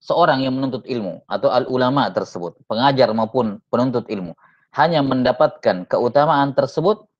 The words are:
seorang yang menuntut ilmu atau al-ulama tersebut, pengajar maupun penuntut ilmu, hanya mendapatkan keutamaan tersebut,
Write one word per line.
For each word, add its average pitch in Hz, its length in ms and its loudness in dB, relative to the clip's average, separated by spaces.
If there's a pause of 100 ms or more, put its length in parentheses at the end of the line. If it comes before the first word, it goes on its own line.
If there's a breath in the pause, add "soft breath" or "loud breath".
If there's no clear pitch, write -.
seorang 151 400 2
yang 131 140 -2
menuntut 131 260 -4
ilmu 104 460 -8
atau 98 240 -2
al-ulama 127 580 0
tersebut, 90 460 -8 (100)
pengajar 123 460 2
maupun 110 580 -2
penuntut 123 400 -2
ilmu, 92 240 -8 (400 soft breath)
hanya 160 260 2
mendapatkan 127 840 0
keutamaan 139 680 2
tersebut, 156 540 -2 (120)